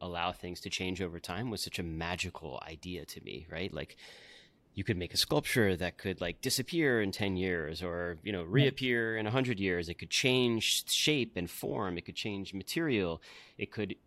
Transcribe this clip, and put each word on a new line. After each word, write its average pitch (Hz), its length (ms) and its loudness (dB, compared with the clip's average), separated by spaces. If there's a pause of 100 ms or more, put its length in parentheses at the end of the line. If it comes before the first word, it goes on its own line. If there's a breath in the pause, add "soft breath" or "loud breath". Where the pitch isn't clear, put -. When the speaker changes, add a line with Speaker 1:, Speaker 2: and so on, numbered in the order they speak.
Speaker 1:
allow 87 320 -2
things 87 300 -8
to 101 80 -8
change 92 300 -2
over 85 200 -4
time 104 300 -4
was 98 120 -4
such - 160 -6
a 92 60 -2
magical 82 800 -4
idea 82 380 -8
to - 180 -14
me, 67 260 -10
right? 82 240 -4
Like, 73 240 -6 (800 soft breath)
you 101 80 -4
could 98 140 0
make 87 180 -4
a - 20 0
sculpture 120 600 4
that 87 220 -4
could, 95 220 -4
like, 87 200 -4
disappear 131 600 2
in 98 120 2
ten 95 240 0
years 85 440 0
or, 87 440 -4
you 104 80 -2
know, 92 100 -2
Speaker 2:
Right. 107 220 6
Speaker 1:
reappear 120 520 2
in 107 120 0
a - 20 0
hundred 123 300 2
years. 87 280 2
It 87 100 -6
could 80 120 -10
change 123 800 4
shape 135 460 4
and 90 120 -2
form. 98 480 -2
It 87 80 -6
could 95 120 -10
change 98 360 -6
material. 98 680 2 (340 soft breath)
It - 140 -4
could 104 240 -2 (120)